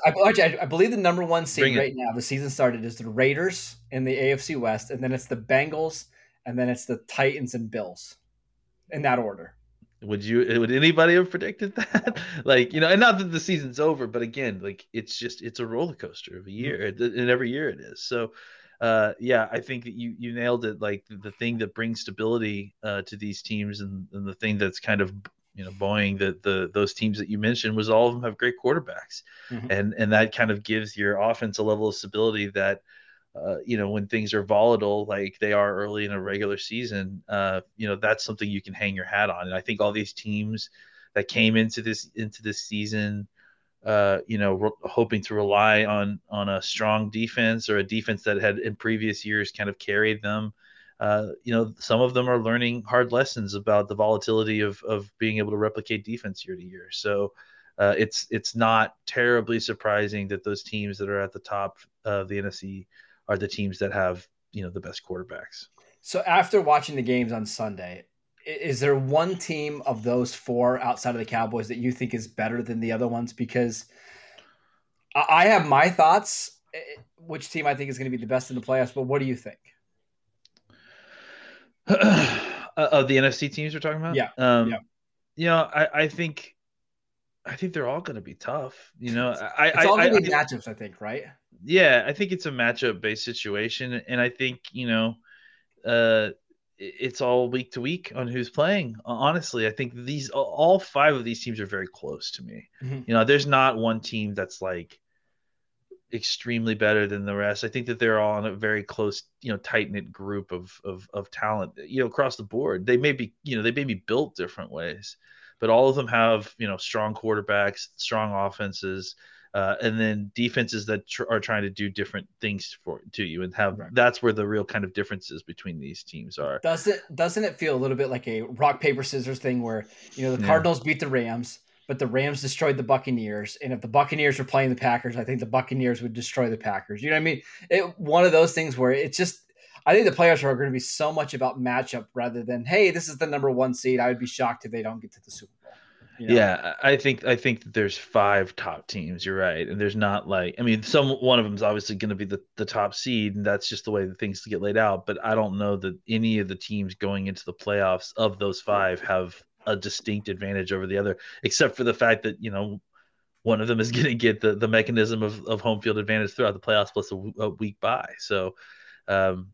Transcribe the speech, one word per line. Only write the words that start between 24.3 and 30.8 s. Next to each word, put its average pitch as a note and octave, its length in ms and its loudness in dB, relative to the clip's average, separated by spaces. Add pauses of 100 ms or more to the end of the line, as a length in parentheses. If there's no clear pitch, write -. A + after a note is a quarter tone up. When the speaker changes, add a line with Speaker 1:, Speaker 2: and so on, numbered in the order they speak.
Speaker 2:
thing G#2+ 240 0
that's G2 220 0
kind G#2 220 0
of, F#2+ 120 -2 (400)
you F#2+ 100 -14
know, F#2 140 -12
buoying G2+ 400 0
the, F#2+ 240 0
the, F#2+ 320 0
those G#2 220 0
teams G#2+ 240 -2
that F#2+ 100 -6
you G#2 80 -2
mentioned A2 380 0
was G#2+ 160 0
all A#2 160 6
of A#2+ 80 0
them A#2+ 80 -6
have A2 160 -6
great A#2+ 240 0
quarterbacks. - 580 -2 (300)
Speaker 1:
Mm-hmm. A#2 180 -8
Speaker 2:
And, G2+ 300 0
and G#2+ 140 2
that A2 220 4
kind A2+ 140 2
of G#2 140 -2
gives G#2+ 340 -4